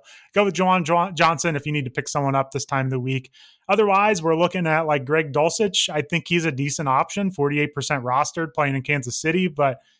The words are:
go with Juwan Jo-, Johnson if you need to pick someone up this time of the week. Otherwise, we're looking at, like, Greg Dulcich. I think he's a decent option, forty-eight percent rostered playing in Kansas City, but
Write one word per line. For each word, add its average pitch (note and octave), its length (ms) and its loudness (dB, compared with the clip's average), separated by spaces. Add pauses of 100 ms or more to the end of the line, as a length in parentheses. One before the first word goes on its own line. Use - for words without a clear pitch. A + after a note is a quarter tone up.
(340)
go G#3 100 4
with F#3+ 100 0
Juwan F#3 300 2
Jo-, F3 300 2
Johnson E3 400 2
if C#3 100 -4
you D3+ 60 -6
need D3 140 -2
to B2 80 -8
pick - 160 -6
someone C#3 260 0
up C3+ 160 0
this C3+ 140 -6
time C3+ 220 -2
of C3 40 -2
the C3 80 -2
week. C3 320 -4 (380)
Otherwise, G3+ 520 4
we're D#3+ 160 2
looking F3 300 2
at, D#3 140 4
like, D3 260 0
Greg D3+ 260 0
Dulcich. E3+ 560 0
I D3+ 140 -2
think E3 260 -4
he's E3+ 160 2
a D#3+ 80 0
decent C#3+ 340 -4
option, E3 440 0
forty-eight D3 420 0
percent C3+ 320 -4
rostered D3 480 -2
playing C#3 220 0
in C3+ 80 -2
Kansas C3 360 -4
City, F3+ 300 0
but C#3+ 300 0 (220)